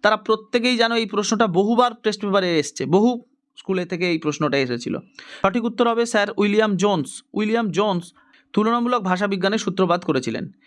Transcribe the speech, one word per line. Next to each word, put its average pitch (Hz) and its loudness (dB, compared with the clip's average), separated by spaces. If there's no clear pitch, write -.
তারা 214 4
প্রত্যেকেই 226 2
জানো 233 2
এই 226 0
প্রশ্নটা 208 0
বহুবার 214 4
টেস্ট 208 -2
পেপারে 190 0
এসছে, - -4
বহু 226 2
স্কুলে 185 -4
থেকে 175 -4
এই 165 0
প্রশ্নটা 147 -2
এসেছিল। 123 -2
সঠিক 196 0
উত্তর 233 0
হবে 233 0
স্যার 208 0
উইলিয়াম 208 2
জোন্স। 175 0
উইলিয়াম 214 -2
জোন্স 180 -2
তুলনামূলক 233 0
ভাষাবিজ্ঞানের 196 -2
সূত্রপাত 180 -2
করেছিলেন। 131 -4